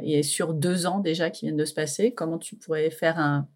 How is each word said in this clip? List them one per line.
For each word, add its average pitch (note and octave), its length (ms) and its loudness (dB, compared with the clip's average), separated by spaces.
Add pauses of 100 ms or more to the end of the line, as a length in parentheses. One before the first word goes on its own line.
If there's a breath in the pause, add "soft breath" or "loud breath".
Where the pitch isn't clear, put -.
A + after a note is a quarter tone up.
et D3+ 200 2
sur D#3+ 320 -2
deux F3 320 0
ans F#3 140 0
déjà E3 280 0
qui E3 160 -10
viennent D#3 140 -2
de D3+ 80 2
se - 80 -6
passer, G3+ 400 0
comment E3 240 -4
tu - 180 -14
pourrais D#3 340 0
faire E3 280 0
un, C#3+ 380 2